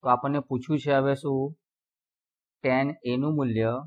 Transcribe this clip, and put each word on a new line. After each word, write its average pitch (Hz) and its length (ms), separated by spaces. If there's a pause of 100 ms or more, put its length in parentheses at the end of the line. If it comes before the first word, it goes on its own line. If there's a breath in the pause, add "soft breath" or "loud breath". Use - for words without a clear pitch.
તો - 40 (100)
આપણને 139 340
પૂછ્યું 131 360
છે 143 140
હવે 139 240
શું? 139 160 (1300)
tan 131 220 (240)
A 123 120
નું 151 160
મૂલ્ય. 113 340 (140)